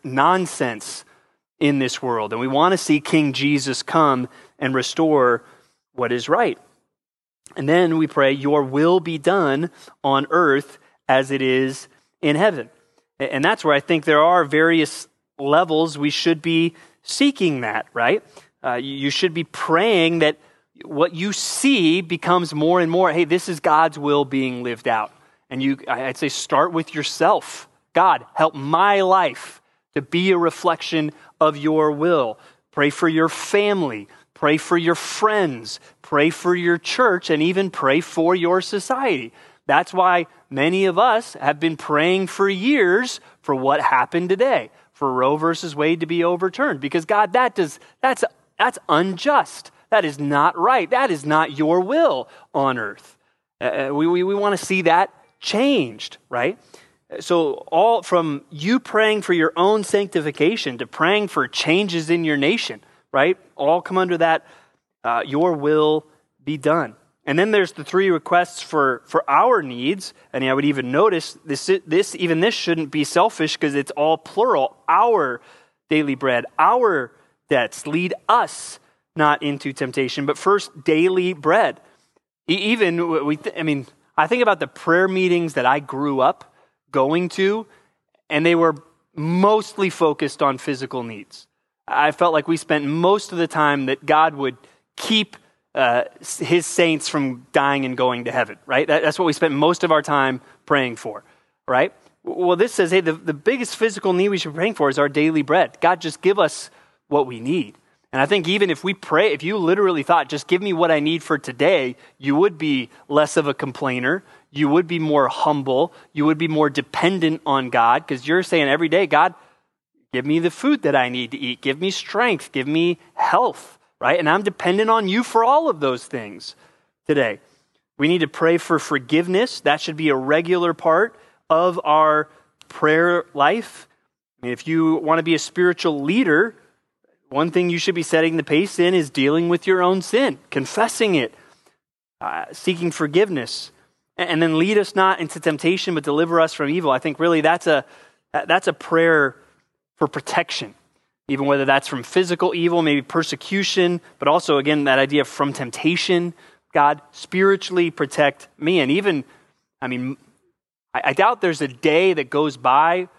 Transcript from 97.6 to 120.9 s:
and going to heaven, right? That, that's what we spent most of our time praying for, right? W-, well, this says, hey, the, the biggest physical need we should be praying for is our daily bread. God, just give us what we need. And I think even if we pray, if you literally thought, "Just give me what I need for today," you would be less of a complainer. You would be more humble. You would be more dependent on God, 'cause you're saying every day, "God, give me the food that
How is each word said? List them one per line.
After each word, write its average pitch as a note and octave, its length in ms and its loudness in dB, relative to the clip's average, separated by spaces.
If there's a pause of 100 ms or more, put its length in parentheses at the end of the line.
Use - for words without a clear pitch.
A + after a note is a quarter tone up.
and B2+ 120 -6
going B2 280 -2
to A2+ 80 -6
heaven, A2 340 -4
right? C3+ 200 0
That, D#3 160 0
that's D3+ 160 0
what F#3 60 0
we D#3 80 2
spent D3+ 220 0
most D#3+ 300 2
of D#3+ 80 0
our D3+ 100 4
time C3+ 380 -2 (260)
praying B2+ 300 0
for, G#2 280 -14 (420)
right? C3+ 260 0 (320)
W-, F3 220 -4
well, F3 100 4
this A#3 160 0
says, E3+ 180 0
hey, F#3 100 2
the, D#3+ 120 0
the E3 220 -6
biggest A#3+ 420 -8
physical G3+ 360 -2
need F#3 160 0
we G3 100 -2
should D3+ 140 -8
be D3 40 -16
praying G3+ 180 -2
for C#3+ 140 0
is C3+ 100 0
our C#3+ 100 2
daily D3+ 340 0
bread. D3+ 380 0
God, E3+ 200 2
just D#3+ 200 -10
give G3 180 2
us - 320 -2 (380)
what C#3+ 180 2
we A#2+ 140 -12
need. B2+ 360 -4 (360)
And C3 80 -2
I C#3 60 4
think F3+ 200 0
even G3+ 220 2
if D#3+ 160 -6
we G3 80 -2
pray, G3 400 0
if D3 100 -6
you F#3+ 140 -4
literally F3+ 460 0
thought, D#3 260 0
"Just D3 180 -8
give F3+ 140 0
me G3 140 -2
what E3 160 2
I D3+ 100 4
need D#3 220 0
for D3+ 160 -2
today," C3+ 580 0 (220)
you C#3 180 -2
would F3 220 2
be C#3 320 -4 (180)
less D3 300 2
of D3 80 0
a C#3 80 -2
complainer. C3+ 680 -4 (280)
You C#3+ 180 -2
would E3+ 180 2
be E3+ 120 -4
more D3 300 2
humble. C#3 640 0 (180)
You D3 140 -2
would D#3 100 4
be D#3+ 100 -2
more D3+ 220 2
dependent D#3+ 800 -2
on C3+ 240 0
God, B2 360 2
'cause C3 220 -8
you're F3+ 140 2
saying D#3 260 0
every D#3 220 0
day, F3+ 160 2
"God, D3+ 280 2 (800)
give B2+ 140 -4
me D#3 140 0
the E3+ 100 0
food C4+ 320 -2
that C#3+ 120 0